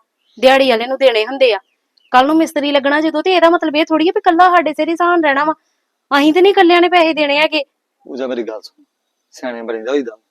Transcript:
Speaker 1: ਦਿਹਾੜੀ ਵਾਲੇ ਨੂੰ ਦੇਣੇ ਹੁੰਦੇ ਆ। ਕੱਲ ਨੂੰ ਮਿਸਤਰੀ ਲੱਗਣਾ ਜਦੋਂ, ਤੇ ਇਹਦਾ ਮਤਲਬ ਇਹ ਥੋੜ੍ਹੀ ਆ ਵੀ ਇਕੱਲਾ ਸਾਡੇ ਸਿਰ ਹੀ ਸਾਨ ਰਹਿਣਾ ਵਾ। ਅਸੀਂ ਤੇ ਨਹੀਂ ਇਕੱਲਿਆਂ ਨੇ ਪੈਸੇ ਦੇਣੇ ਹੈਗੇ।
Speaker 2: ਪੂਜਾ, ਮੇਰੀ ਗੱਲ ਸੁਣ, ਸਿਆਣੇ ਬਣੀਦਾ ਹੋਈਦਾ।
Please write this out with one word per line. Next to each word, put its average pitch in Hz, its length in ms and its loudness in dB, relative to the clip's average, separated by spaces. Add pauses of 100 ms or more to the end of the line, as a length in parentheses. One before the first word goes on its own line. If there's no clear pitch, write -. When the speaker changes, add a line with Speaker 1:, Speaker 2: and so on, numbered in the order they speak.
(400)
Speaker 1:
ਦਿਹਾੜੀ 262 300 4
ਵਾਲੇ 233 180 0
ਨੂੰ 269 100 -6
ਦੇਣੇ 233 280 0
ਹੁੰਦੇ 254 280 0
ਆ। 190 60 -4 (520)
ਕੱਲ 254 160 2
ਨੂੰ 320 80 0
ਮਿਸਤਰੀ 302 360 -2
ਲੱਗਣਾ 285 300 0
ਜਦੋਂ, 311 220 -2
ਤੇ 370 80 0
ਇਹਦਾ 339 180 4
ਮਤਲਬ 330 260 -2
ਇਹ 311 100 0
ਥੋੜ੍ਹੀ 311 240 0
ਆ - 60 -2
ਵੀ 427 40 -2
ਇਕੱਲਾ 359 300 2
ਸਾਡੇ 330 240 0
ਸਿਰ 311 160 -4
ਹੀ 339 60 -2
ਸਾਨ 349 280 0
ਰਹਿਣਾ 285 200 0
ਵਾ। 311 100 -4 (580)
ਅਸੀਂ 285 220 2
ਤੇ 359 80 2
ਨਹੀਂ 392 120 4
ਇਕੱਲਿਆਂ 349 280 4
ਨੇ 349 80 2
ਪੈਸੇ 330 240 2
ਦੇਣੇ 285 240 -2
ਹੈਗੇ। 302 260 -2 (420)
Speaker 2:
ਪੂਜਾ, 131 220 -8
ਮੇਰੀ 123 160 -6
ਗੱਲ 107 180 -12
ਸੁਣ, - 220 -20 (480)
ਸਿਆਣੇ 120 300 -12
ਬਣੀਦਾ 113 300 -8
ਹੋਈਦਾ। 131 260 -4 (140)